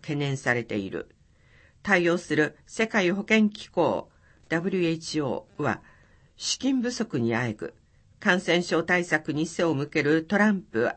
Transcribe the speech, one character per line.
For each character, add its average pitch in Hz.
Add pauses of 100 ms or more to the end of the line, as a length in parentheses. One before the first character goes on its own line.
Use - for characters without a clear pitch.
懸 151
念 143
さ 127
れ 120
て 107
い 95
る。 - (680)
対 180
応 175
す 151
る 151 (120)
世 -
界 196
保 196
健 220
機 -
構、 123 (360)
ダ 165
ブ 185
リ 185
ュ -
ー 165
エ -
イ 160
チ 156
オ 120 (100)
ー -
は、 120 (560)
資 -
金 262
不 247
足 220
に 113
あ 120
え 110
ぐ。 - (460)
感 185
染 175
症 170
対 180
策 156
に 156
背 -
を 165
向 139
け 151
る 156
ト 202
ラ 214
ン 190
プ 113